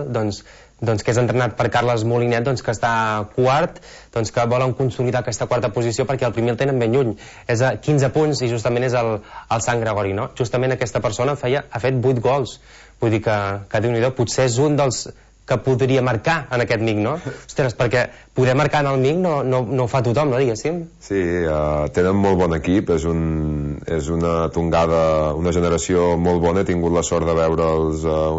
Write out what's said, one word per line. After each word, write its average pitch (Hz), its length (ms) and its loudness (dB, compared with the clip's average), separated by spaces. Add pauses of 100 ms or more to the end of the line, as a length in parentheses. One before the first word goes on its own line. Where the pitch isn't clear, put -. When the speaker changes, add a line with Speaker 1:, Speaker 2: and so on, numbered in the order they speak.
(140)
Speaker 1:
doncs, 107 240 -2 (420)
doncs, 110 240 -2
que 123 80 0
és 110 80 0
entrenat 120 380 0
per 123 160 2
Carles 120 340 2
Molinet, 120 380 0
doncs, 131 180 -2
que 120 80 -2
està 117 200 -2 (420)
quart, 139 480 2 (320)
doncs, 113 180 -2
que 120 160 0
volen 127 300 0
consolidar 123 420 0
aquesta 120 300 -4
quarta 123 240 0
posició 120 340 0
perquè 131 160 -2
el 117 80 0
primer 117 220 0
el 117 80 -4
tenen 135 180 0
ben 117 160 2
lluny. 123 160 2 (320)
És 117 160 0
a 127 140 2 (100)
quinze 139 300 2
punts 151 260 2
i 123 80 0
justament 120 400 0
és 123 80 0
el, 113 240 0
el - 460 -6
Sant 117 180 0
Gregori, 101 320 -2
no? 123 220 -4
Justament 127 400 0
aquesta 123 260 -4
persona 127 320 -2
feia, 131 320 -2
ha 107 160 -8
fet 131 220 0
vuit 123 180 2
gols. 127 320 0 (460)
Vull 113 100 2
dir 107 160 2
que, 107 80 2 (320)
que 110 160 -2
Déu-n'hi-do, 120 320 0
potser 127 320 0
és 113 160 -2
un 147 160 2
dels 135 240 0 (400)
que 123 160 0
podria 131 400 2
marcar 127 500 0
en 123 140 0
aquest 110 160 0
MIC, 110 240 0
no? 147 140 -2 (260)
Ostres, 131 320 -2
perquè 123 300 2 (300)
poder 127 200 4
marcar 151 240 2
en 139 140 0
el 131 80 2
MIC 151 180 2
no, 175 140 0 (100)
no, 127 240 2
no 127 160 0
ho 113 80 -2
fa 135 120 2
tothom, 135 280 2
no, 123 80 2
diguéssim? 139 380 -2 (260)
Speaker 2:
Sí, 98 160 -2
eh, 78 640 0 (140)
tenen 92 200 2
molt 98 240 2
bon 82 160 2
equip, 87 400 2
és 76 120 -2
un, 82 120 0 (640)
és 78 280 -4
una 82 420 0
tongada, 80 840 2
una 85 160 0
generació 87 640 2
molt 87 280 2
bona, 90 200 2
he 90 60 -2
tingut 85 260 0
la 82 80 0
sort 82 240 -2
de 82 80 2
veure'ls, 80 720 0
eh, 78 80 0 (220)